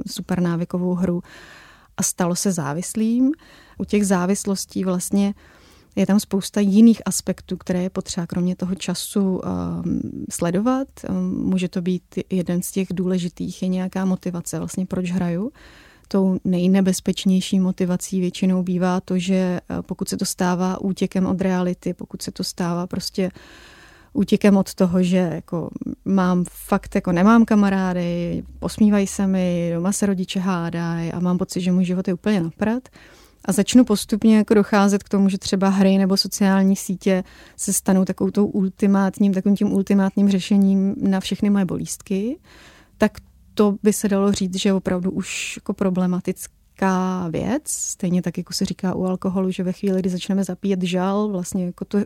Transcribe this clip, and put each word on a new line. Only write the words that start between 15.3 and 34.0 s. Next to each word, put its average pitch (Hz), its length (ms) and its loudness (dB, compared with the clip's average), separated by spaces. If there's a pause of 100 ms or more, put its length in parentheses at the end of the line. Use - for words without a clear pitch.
Tou 190 320 2
nejnebezpečnější 190 1160 2
motivací 185 600 -2
většinou 185 420 0
bývá 180 380 0
to, 185 180 -2
že, 180 160 0
eh, 180 480 -2
pokud - 260 -8
se 196 80 -4
to 190 80 -4
stává 185 560 -2
útěkem 190 460 -2
od 185 140 -2
reality, 180 540 -2
pokud - 280 -12
se 190 100 -8
to - 120 -8
stává 175 420 -4
prostě 185 440 -4 (840)
útěkem 202 440 4
od - 180 0
toho, 185 280 2
že 180 140 2
jako 175 540 -2 (340)
mám 185 440 2
fakt, - 460 -4
jako 185 180 0
nemám 214 320 6
kamarády, 180 1000 0 (160)
posmívají 202 480 2
se 196 200 -2
mi, 180 480 0
doma 170 180 0
se 202 140 0
rodiče 190 340 -2
hádají 170 720 -2
a 175 80 -6
mám 180 180 2
pocit, 185 220 -4
že 180 120 0
můj 180 120 4
život 180 240 -2
je 185 60 0
úplně 208 260 0
na 165 160 -2
prd. 226 320 -2 (560)
A - 80 -2
začnu 220 320 6
postupně 220 520 2